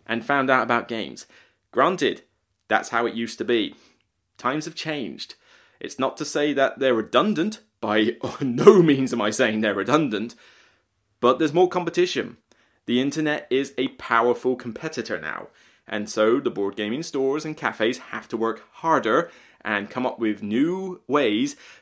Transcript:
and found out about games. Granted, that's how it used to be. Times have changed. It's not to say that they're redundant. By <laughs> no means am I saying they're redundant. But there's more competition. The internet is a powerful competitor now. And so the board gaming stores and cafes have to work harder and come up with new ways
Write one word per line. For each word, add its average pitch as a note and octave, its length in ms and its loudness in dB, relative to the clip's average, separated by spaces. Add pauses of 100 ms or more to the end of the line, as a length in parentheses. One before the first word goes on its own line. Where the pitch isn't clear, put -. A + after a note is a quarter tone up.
and A#2 180 -4
found C#3 260 0
out B2+ 140 2
about A#2 240 -2
games. G2 380 -10 (440)
Granted, D3 520 0 (460)
that's G#2+ 200 0
how A#2 180 0
it A2+ 80 -4
used A#2 240 -6
to A#2+ 60 -6
be. A2+ 300 0 (600)
Times D3 280 -2
have E3 100 -14
changed. C3+ 600 -10 (420)
It's - 200 -10
not C3+ 180 -2
to D#3 80 -8
say D3 280 -2
that C3+ 260 0
they're C3 160 2
redundant. D3+ 680 0 (200)
By G#2+ 360 2 (120)
<laughs> - 120 -12
no C#3 420 8
means C3+ 300 2
am A#2 100 -2
I G#2 80 0
saying G#2+ 300 0
they're G#2+ 140 0
redundant. A#2 600 0 (840)
But B2 180 4
there's D3+ 160 0
more F3+ 140 6
competition. F3 680 -2 (480)
The A#2+ 140 2
internet D3 500 -2
is C3 280 0
a C3 100 0
powerful A#2+ 680 2
competitor A2+ 640 -8
now. B1 280 -10 (380)
And G#2 220 -6
so A2+ 320 4
the C3+ 100 -2
board G2+ 260 -4
gaming A2 260 -4
stores C#3 420 -2
and D#3 120 -10
cafes A#2+ 420 -2
have - 300 -12
to - 80 -4
work A2 360 -4
harder C#3+ 580 0 (340)
and G#2 260 -4
come B2+ 160 -4
up - 120 -4
with G#2+ 240 -2
new E3+ 640 -2
ways C3 480 0 (280)